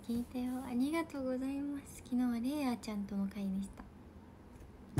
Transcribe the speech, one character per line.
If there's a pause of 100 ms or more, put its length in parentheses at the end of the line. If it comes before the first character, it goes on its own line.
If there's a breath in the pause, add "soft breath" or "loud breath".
聞
い
た
よ。
あ
り
が
と
う
ご
ざ
い
ま
す。
昨
日
は
レ
イ
ヤ
ー
ち
ゃ
ん
と
の
会
で
し
た。 (1160)